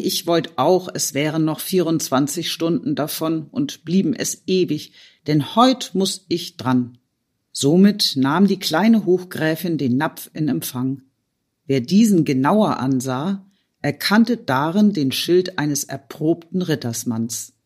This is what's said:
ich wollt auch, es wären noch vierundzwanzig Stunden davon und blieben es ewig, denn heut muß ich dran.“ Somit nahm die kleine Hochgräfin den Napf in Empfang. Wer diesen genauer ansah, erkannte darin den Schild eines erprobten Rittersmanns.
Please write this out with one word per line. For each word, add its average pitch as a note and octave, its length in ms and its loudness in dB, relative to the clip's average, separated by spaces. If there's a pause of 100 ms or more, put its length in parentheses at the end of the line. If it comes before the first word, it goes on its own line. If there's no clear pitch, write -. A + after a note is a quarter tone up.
ich - 240 -4
wollt E3 320 -2
auch, F3+ 340 2
es - 220 -6
wären D3+ 300 0
noch D#3 160 -2
vierundzwanzig D#3+ 880 -2
Stunden E3 440 -2
davon D#3 560 -4
und - 340 -6
blieben E3+ 300 2
es - 320 -6
ewig, F3 460 -2 (340)
denn D3+ 280 0
heut B3+ 400 2
muß F#3 340 -2
ich E3+ 280 -6
dran.“ B2 420 -2 (540)
Somit F#3+ 640 4
nahm D3 300 4
die F#3+ 120 0
kleine G3 460 2
Hochgräfin E3 760 -2
den B2+ 200 0
Napf - 340 -4
in D#3 160 -2
Empfang. C3 540 -4 (640)
Wer C3+ 140 0
diesen F#3 440 4
genauer D3+ 540 2
ansah, C3+ 680 -2 (360)
erkannte A3 540 2
darin E3 560 0
den C3+ 200 0
Schild F3+ 460 0
eines D3 260 -2
erprobten E3 760 -4
Rittersmanns. A#2+ 920 -4 (140)